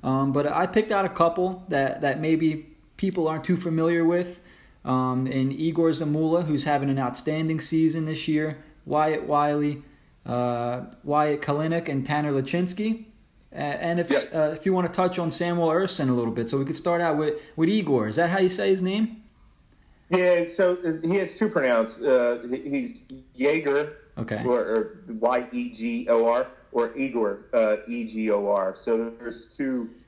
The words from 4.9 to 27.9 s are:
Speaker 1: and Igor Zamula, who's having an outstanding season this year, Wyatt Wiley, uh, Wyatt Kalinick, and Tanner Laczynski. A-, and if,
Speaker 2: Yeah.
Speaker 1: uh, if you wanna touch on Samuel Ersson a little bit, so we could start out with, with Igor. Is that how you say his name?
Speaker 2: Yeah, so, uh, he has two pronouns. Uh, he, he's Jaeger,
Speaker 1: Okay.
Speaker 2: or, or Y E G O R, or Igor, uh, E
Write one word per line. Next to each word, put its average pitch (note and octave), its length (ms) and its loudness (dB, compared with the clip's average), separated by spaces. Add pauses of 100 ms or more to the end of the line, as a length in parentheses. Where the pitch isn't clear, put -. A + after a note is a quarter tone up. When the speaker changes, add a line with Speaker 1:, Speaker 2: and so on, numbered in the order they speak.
Speaker 1:
and C3+ 240 0
Igor D#3+ 380 0
Zamula, D#3+ 540 0
who's D3+ 200 0
having C#3 260 0
an C3+ 80 0
outstanding D3+ 640 -2
season D#3+ 460 0
this D#3 200 -6
year, D3+ 380 -2 (220)
Wyatt D3+ 360 0
Wiley, D3 600 0 (420)
uh, B2 600 -2 (180)
Wyatt D3 380 2
Kalinick, D#3+ 460 -2
and C#3 160 -2
Tanner D3 280 0
Laczynski. F3+ 720 -2 (480)
A-, - 60 -14
and E3 420 -2
if, E3 100 0
Speaker 2:
Yeah. - 80 4 (160)
Speaker 1:
uh, D#3 140 2
if D#3+ 180 -4
you F#3+ 60 4
wanna F3+ 160 2
touch F3+ 320 0
on E3 100 -2
Samuel E3+ 380 0
Ersson E3 400 0
a B2+ 40 4
little A#2 200 0
bit, A#2 180 -4
so C#3 80 -2
we C3+ 60 0
could C#3 120 -6
start F3 240 0
out D#3+ 160 2
with, D3+ 240 0 (140)
with E3 140 2
Igor. D3+ 400 2
Is G#2+ 80 -4
that E3+ 140 2
how F#3+ 100 2
you F#3 80 4
say G3 220 0
his F#3 120 2
name? G#3 400 -2 (840)
Speaker 2:
Yeah, F3+ 380 4
so, F3+ 380 2
uh, D#3+ 220 -2
he F3+ 120 2
has F#3 180 -4
two A3 120 2
pronouns. A#2+ 520 2
Uh, A#2+ 500 2
he, C3+ 180 -6
he's C3 340 -4 (340)
Jaeger, D3 640 0 (200)
Speaker 1:
Okay. G#2+ 280 -4
Speaker 2:
or, B2 140 2
or G#2+ 380 -2 (100)
Y B2 440 0
E B2 200 -4
G A#2 360 -6
O A#2 180 4
R, A#2+ 200 2 (260)
or A#2 240 -2
Igor, A#2 560 -2
uh, A2 240 4 (100)
E A#2+ 180 -6